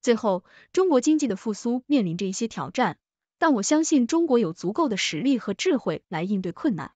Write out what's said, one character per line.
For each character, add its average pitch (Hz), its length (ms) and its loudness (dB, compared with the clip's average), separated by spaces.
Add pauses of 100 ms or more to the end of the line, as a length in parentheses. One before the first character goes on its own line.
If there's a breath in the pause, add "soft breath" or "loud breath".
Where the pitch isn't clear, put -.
最 233 140 4
后， 202 280 -2 (300 soft breath)
中 370 160 4
国 262 120 4
经 311 160 4
济 294 100 0
的 196 80 -2
复 214 180 -6
苏 240 320 -4
面 277 200 2
临 170 120 -4
着 196 80 -6
一 190 60 -4
些 226 160 -6
挑 170 240 -8
战， 202 260 -2 (400)
但 320 160 4
我 208 80 2
相 302 220 2
信 277 220 2
中 330 220 0
国 254 100 4
有 175 160 0
足 180 200 -6
够 320 160 0
的 202 80 -4
实 165 220 -4
力 254 180 0
和 208 160 -4
智 302 240 0
慧 - 320 -4
来 165 140 -4
应 196 180 -2
对 185 100 -6
困 233 240 -2
难。 147 200 -10